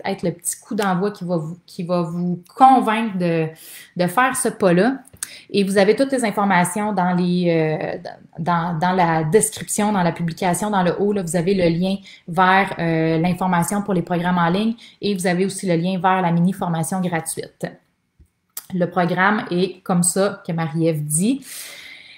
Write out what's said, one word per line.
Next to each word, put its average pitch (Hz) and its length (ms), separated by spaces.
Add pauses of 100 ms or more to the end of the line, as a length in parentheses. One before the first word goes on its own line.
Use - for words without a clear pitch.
être 190 180
le 170 100
petit - 280
coup - 140
d'envoi 202 360
qui 202 140
va 175 140
vous, 160 180 (100)
qui - 160
va 175 200
vous 175 400 (120)
convaincre 226 640
de, 165 320 (480)
de 175 100
faire 254 300
ce - 120
pas-là. 208 500 (520)
Et 202 140
vous 196 140
avez 208 180
toutes 269 160
les 247 120
informations 202 680
dans 180 220
les, 175 360
euh, 160 600 (280)
dans, 170 400
dans 180 140
la 165 320
description, 208 680
dans 190 100
la 170 100
publication, 175 580
dans 196 120
le 175 180
haut, 202 120
là, 202 100
vous 170 140
avez 180 180
le 175 140
lien 185 280 (320)
vers, 185 500
euh, 160 400
l'information 180 640
pour 202 120
les 170 80
programmes 175 360
en 170 100
ligne 214 260 (260)
et 202 140
vous 185 120
avez 180 200
aussi 190 200
le 170 100
lien 185 220
vers 185 240
la 170 100
mini-formation 170 680
gratuite. 180 680 (1080)
Le 175 120
programme 180 640
est 180 320
comme 175 200
ça 196 440
que 180 60
Marie-Ève 160 500
dit. 185 400 (760)